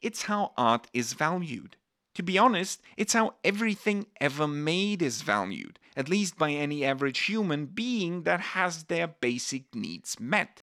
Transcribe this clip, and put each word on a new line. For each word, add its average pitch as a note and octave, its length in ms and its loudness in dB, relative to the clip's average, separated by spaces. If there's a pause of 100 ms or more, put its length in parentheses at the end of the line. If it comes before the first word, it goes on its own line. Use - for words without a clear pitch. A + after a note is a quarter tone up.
it's - 220 -4
how G#3 340 -2
art A#2 360 4
is A#2 200 -2
valued. D#3+ 640 -4 (380)
To F3+ 80 -4
be F#3 140 2
honest, G3 440 4 (160)
it's G#3+ 160 0
how A3 300 2
everything G3+ 640 0 (140)
ever C#3+ 260 2
made E3+ 540 0
is A#2+ 200 0
valued, G2 580 -2 (160)
at C3+ 140 -2
least F#3+ 280 0
by D3+ 140 2
any D3 340 -2
average C3+ 340 0
human F3+ 460 0
being F#3+ 580 -2
that F3 160 2
has F3 440 -2
their E3+ 240 -2
basic B2+ 680 -4
needs F#2+ 460 -8
met. D#3 420 -2 (140)